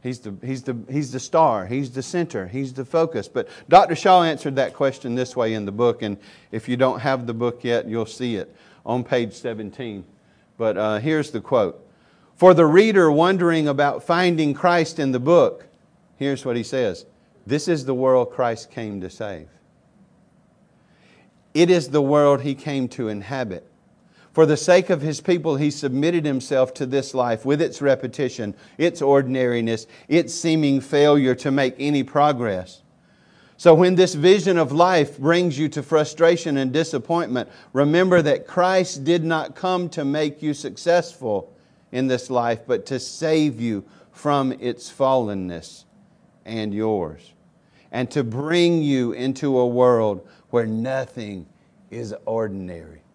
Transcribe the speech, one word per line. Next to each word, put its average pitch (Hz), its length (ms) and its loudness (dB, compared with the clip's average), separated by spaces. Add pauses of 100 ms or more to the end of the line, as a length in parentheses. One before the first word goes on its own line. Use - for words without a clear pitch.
He's 127 160 -8
the, 104 140 -14 (100)
he's 127 200 -8
the, 127 120 -6 (140)
he's 135 220 -4
the 131 80 -8
star. 123 480 2
He's 127 240 -6
the 131 100 -10
center. 165 460 -6
He's 127 260 -8
the 131 100 -10
focus. 165 440 -2
But 120 200 -6 (220)
Doctor 170 260 8
Shaw 180 280 6
answered 151 320 -4
that 131 180 -2
question 135 400 -4
this 123 220 -4
way 113 180 -2
in 107 120 -6
the 101 60 -8
book, 117 300 0
and 104 160 -6 (340)
if 110 160 -10
you 123 80 -2
don't 123 260 0
have 131 260 -4
the 117 80 -6
book 120 280 -4
yet, 120 240 -2
you'll 110 200 -6
see 120 280 -6
it - 200 -10 (280)
on 120 200 -4
page 120 300 -2
seventeen. 110 720 -12 (540)
But, 110 180 -2
uh, 107 220 -2
here's 147 320 -2
the 113 100 -6
quote. 101 480 -2 (460)
"For 180 220 8
the 170 100 6
reader 185 460 6
wondering 165 560 2
about 143 360 -2
finding 165 520 0
Christ 175 420 0
in 139 140 -2
the 127 80 -2
book," 135 480 2 (480)
here's 139 280 -6
what 123 120 -4
he 117 80 -4
says, 120 420 -4 (400)
"This 143 220 -4
is 156 180 -2
the 135 80 -2
world 127 380 2
Christ 117 400 -4
came 104 300 -10
to 90 80 -12
save. 90 400 -12 (2000)
It 170 160 4
is 165 200 2
the 147 120 2
world 143 400 4
He 139 140 -4
came 139 340 -6
to 117 200 -6
inhabit. 107 580 -8 (640)
For 160 140 6
the 151 100 2
sake 180 340 2
of 165 120 0
His 147 180 -6
people, 165 380 -2
He 147 120 0
submitted 147 540 -2
Himself 131 520 0
to 143 100 -6
this 131 280 -4
life 120 320 -2
with 147 160 0
its 143 200 -4
repetition, 127 720 -2 (220)
its 165 240 -2
ordinariness, 123 840 0 (220)
its 165 260 0
seeming 156 460 0
failure 143 560 2
to 139 160 -6
make 135 260 0
any 139 260 -2
progress. 120 800 -2 (760)
So 170 180 8
when 180 200 4
this 180 200 4
vision 180 420 4
of 147 140 0
life 160 480 2
brings 165 400 0
you 151 80 0
to 143 160 -6
frustration 160 720 0
and 135 160 -2
disappointment, 147 800 -4 (240)
remember 170 480 4
that 143 260 0
Christ 180 560 0
did 165 220 0
not 160 280 -4
come 180 360 -4
to 151 160 -8
make 147 360 -4
you 151 120 -4
successful 143 1000 -4 (400)
in 127 160 -2
this 123 220 -2
life, 117 360 -2
but 123 200 -4
to 135 120 -6
save 151 640 -2
you 113 240 -4 (300)
from 139 400 -2
its - 360 -8
fallenness 101 960 -4 (600)
and 107 280 -8
yours, 98 600 -4 (580)
and 120 200 -4
to 143 120 -2
bring 160 580 0
you 131 300 0
into 131 480 -2
a 123 80 2
world 120 580 2 (260)
where 120 140 0
nothing 110 800 -6 (440)
is 110 260 -10 (100)
ordinary." 90 760 -8 (140)